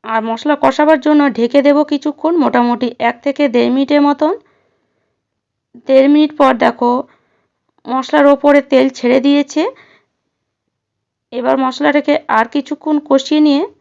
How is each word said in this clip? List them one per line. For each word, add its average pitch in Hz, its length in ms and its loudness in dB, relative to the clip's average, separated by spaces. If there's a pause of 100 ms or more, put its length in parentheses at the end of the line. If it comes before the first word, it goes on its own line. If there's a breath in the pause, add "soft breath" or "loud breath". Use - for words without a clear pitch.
আর 226 160 -4 (100)
মশলা 277 340 -2
কষাবার 294 420 2
জন্য 302 160 4 (160)
ঢেকে 240 300 0
দেবো 285 140 4 (100)
কিছুক্ষণ, 302 420 -4 (100)
মোটামুটি 240 440 -2 (220)
এক 233 60 -6 (100)
থেকে 285 180 -2 (120)
দেড় 240 180 0
মিনিটের 277 340 0
মতন। 302 260 -2 (1500)
দেড় 269 280 4
মিনিট 302 240 2
পর 262 140 4 (140)
দেখো 240 260 -2 (960)
মশলার 269 480 -2
ওপরে 285 260 2 (120)
তেল 262 140 2 (120)
ছেড়ে 247 280 0
দিয়েছে। 285 360 0 (1700 soft breath)
এবার 254 300 -2
মশলাটাকে 285 500 -2 (240)
আর 226 160 0
কিছুক্ষণ 294 420 -4 (120)
কষিয়ে 277 400 0
নিয়ে 285 160 0 (180)